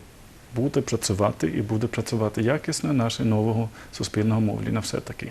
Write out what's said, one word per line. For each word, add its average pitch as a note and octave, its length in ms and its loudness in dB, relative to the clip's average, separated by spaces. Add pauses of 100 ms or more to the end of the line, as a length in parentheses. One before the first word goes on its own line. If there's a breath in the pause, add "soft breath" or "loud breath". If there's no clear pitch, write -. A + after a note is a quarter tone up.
(560)
буде C#3 240 2
працювати A2 760 0
і A#2 60 0
буде A2 240 0
працювати A2 560 0
якісно D3 500 0
наше A#2+ 320 2
нового A2 440 2 (240 soft breath)
суспільного A2 480 0
мовлення A2 400 0
все-таки. - 500 -6